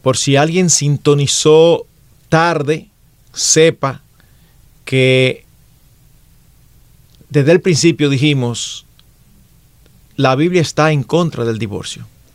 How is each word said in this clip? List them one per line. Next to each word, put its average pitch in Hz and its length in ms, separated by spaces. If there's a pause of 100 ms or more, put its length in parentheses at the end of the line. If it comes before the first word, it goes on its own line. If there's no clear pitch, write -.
Por 127 160
si 139 200
alguien 165 320
sintonizó 147 1160 (440)
tarde, 160 600 (440)
sepa 156 680 (840)
que 131 600 (1800)
desde 143 220
el 180 100
principio 156 480
dijimos, 131 760 (1300)
la 131 200
Biblia 175 260
está 151 300
en 143 120
contra 156 420
del 113 140
divorcio. 101 460 (300)